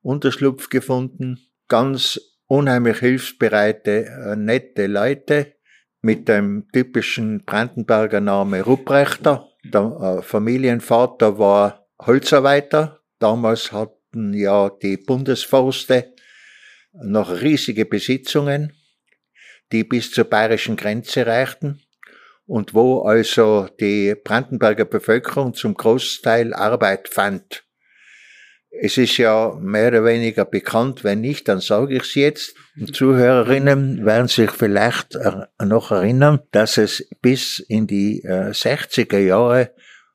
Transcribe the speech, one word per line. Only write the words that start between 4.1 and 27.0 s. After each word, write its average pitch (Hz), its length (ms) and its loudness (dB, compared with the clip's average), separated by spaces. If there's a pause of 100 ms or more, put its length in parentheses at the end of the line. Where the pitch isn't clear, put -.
nette 107 500 -2
Leute 139 680 -2 (460)
mit 110 280 0
dem 104 440 0
typischen 113 720 -2
Brandenburger 110 760 -2
Name 98 420 0
Rupprechter. 139 840 0 (160)
Der, 104 560 -2
äh, - 20 -8
Familienvater 117 1160 0
war 101 480 2 (120)
Holzarbeiter. 143 1000 2 (180)
Damals 113 540 0
hatten 107 600 -8
ja 101 380 2
die 98 260 -6
Bundesforste 131 1160 -2 (800)
noch 104 400 -4 (100)
riesige 127 420 -2
Besitzungen, 143 920 -4 (1000)
die 110 100 0
bis 117 300 -4
zur 120 140 0
bayerischen 110 500 0
Grenze 113 500 -4
reichten 131 560 -4 (640)
und 107 280 -6
wo 127 260 4
also 107 680 2 (120)
die 101 340 0
Brandenburger 110 680 -2
Bevölkerung 120 720 -2
zum 107 200 -6
Großteil 117 800 0
Arbeit 104 540 -2